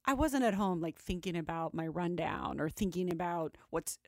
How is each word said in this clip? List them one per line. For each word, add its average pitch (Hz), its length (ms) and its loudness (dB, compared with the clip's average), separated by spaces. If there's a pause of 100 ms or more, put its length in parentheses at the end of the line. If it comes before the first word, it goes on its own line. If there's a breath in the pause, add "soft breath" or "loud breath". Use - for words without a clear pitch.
I 277 80 4
wasn't 269 320 4
at 214 80 4
home, 190 260 2
like, 160 180 -4
thinking 180 380 -4
about 165 380 -2
my 160 120 -2
rundown 165 760 -2
or 151 80 0
thinking 185 420 0
about 170 460 -2 (140 soft breath)
what's, - 360 -4